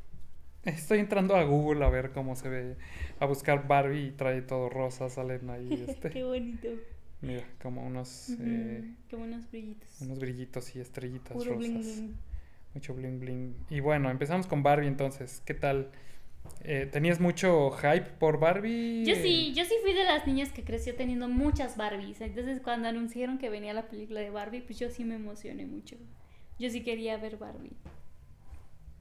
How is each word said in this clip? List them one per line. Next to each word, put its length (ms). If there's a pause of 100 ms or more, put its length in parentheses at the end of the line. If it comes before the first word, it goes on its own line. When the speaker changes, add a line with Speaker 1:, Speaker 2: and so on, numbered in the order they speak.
(640)
Speaker 1:
Estoy 340
entrando 380
a 80
Google 400
a 40
ver 220
cómo 240
se 140
ve, 260 (460)
a 40
buscar 400
Barbie 420
y 40
trae 300
todo 260
rosa, 420
salen 400
ahí, 200
Speaker 2:
<laughs> 180
Speaker 1:
este, 220
Speaker 2:
Qué 160
bonito. 420 (540)
Speaker 1:
mira, 220 (180)
como 260
unos, 460
Speaker 2:
Ujú, 120
Speaker 1:
eh, 380 (260)
Speaker 2:
como 140
unos 260
brillitos. 520
Speaker 1:
unos 180
brillitos 560
y 60
estrellitas 500
Speaker 2:
Puro 220
Speaker 1:
rosas. 60
Speaker 2:
bling 220
bling. 340 (580)
Speaker 1:
Mucho 200
bling 280
bling. 340 (140)
Y 100
bueno, 320
empezamos 360
con 140
Barbie 280
entonces. 560
¿Qué 80
tal? 380 (760)
Eh, 260
¿tenías 300
mucho 500
hype 300 (180)
por 180
Barbie? 680
Speaker 2:
Yo 100
sí, 360
Speaker 1:
Eh, 20
Speaker 2:
yo 100
sí 180
fui 120
de 100
las 240
niñas 240
que 140
creció 280
teniendo 360
muchas 480
Barbies. 420
Entonces, 420
cuando 280
anunciaron 480
que 120
venía 240
la 140
película 320
de 100
Barbie, 300
pues 180
yo 120
sí 160
me 100
emocioné 500
mucho. 300 (640)
Yo 100
sí 140
quería 320
ver 220
Barbie. 400 (1200)